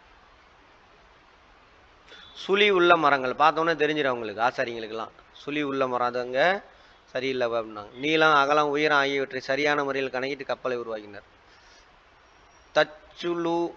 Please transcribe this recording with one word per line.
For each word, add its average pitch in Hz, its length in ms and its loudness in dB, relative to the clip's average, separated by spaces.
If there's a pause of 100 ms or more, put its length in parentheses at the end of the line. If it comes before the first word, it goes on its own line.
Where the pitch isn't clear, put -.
(2250)
சுழி 202 340 2
உள்ள 175 280 6
மரங்கள் 139 360 2
பார்த்தோன்னே 156 420 2
தெரிஞ்சிடும் 147 300 0
அவங்களுக்கு, 113 360 -4
ஆசாரிங்களுக்கெல்லாம். 113 720 -4 (220)
சுழி 147 280 -6
உள்ள 135 260 -2
மரம் 123 200 0
அது 123 120 -4
அங்க 143 440 0 (420)
சரியில்லை 127 420 -2
அப்படின்னாங்க. 110 460 -6
நீளம், 156 400 2
அகலம், 147 360 4
உயரம் 147 280 2
ஆகியவற்றை 135 440 -2
சரியான 147 420 0
முறையில் 135 260 -4
கணக்கிட்டு 131 360 -6
கப்பலை 123 320 -6
உருவாக்கினர். 107 460 -12 (1500)
தச்சுலு, 170 1000 -2